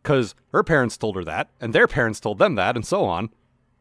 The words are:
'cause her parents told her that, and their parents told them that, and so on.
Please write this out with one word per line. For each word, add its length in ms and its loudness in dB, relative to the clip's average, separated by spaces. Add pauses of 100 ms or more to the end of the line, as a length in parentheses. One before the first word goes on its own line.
'cause 300 0 (180)
her 120 2
parents 340 0
told 180 -6
her 80 -6
that, 260 -6 (100)
and 140 -8
their 140 6
parents 320 0
told 200 -4
them 160 2
that, 200 0
and 100 -6
so 200 0
on. 240 -4 (520)